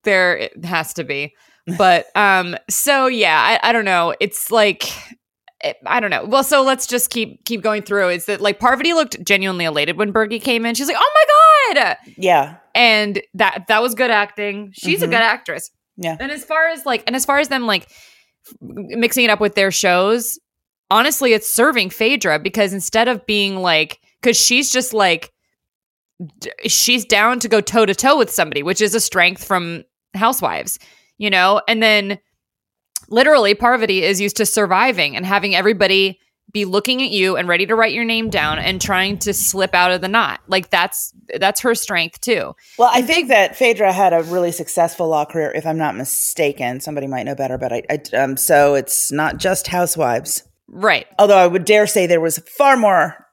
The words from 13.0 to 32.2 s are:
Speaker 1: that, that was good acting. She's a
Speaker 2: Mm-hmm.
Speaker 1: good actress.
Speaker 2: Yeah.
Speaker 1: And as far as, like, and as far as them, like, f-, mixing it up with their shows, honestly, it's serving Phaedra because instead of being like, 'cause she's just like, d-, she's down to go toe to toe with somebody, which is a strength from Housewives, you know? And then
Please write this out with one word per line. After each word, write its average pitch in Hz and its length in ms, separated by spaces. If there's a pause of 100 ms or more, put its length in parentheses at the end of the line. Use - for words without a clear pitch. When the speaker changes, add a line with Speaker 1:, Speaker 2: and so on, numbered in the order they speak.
Speaker 1:
that, 190 340
that 220 140
was 240 120
good 247 160
acting. 208 640
She's - 260
a 262 40
Speaker 2:
Mm-hmm. 196 80
Speaker 1:
good 233 100
actress. 214 480 (260)
Speaker 2:
Yeah. 165 220
Speaker 1:
And 269 140
as 302 120
far 320 240
as, 330 160
like, 240 220
and 240 80
as 262 100
far 277 140
as 285 100
them, 254 180
like, 196 180
f-, - 760
mixing 233 640
it 220 60
up 208 100
with 202 140
their 196 160
shows, 196 680 (520)
honestly, 247 420
it's 214 180
serving 233 400
Phaedra 214 480
because 202 360
instead 220 340
of 240 180
being 202 300
like, 165 420 (240)
'cause 240 140
she's 262 340
just 254 220
like, 185 400 (1040)
d-, - 140 (160)
she's 240 380
down 226 340
to 233 80
go 208 140
toe 220 240
to 190 80
toe 277 240
with 247 120
somebody, 151 320
which 185 200
is 208 120
a 226 60
strength 180 420
from 170 400 (320)
Housewives, 190 640 (380)
you 208 140
know? 190 360
And 220 160
then 202 360 (920)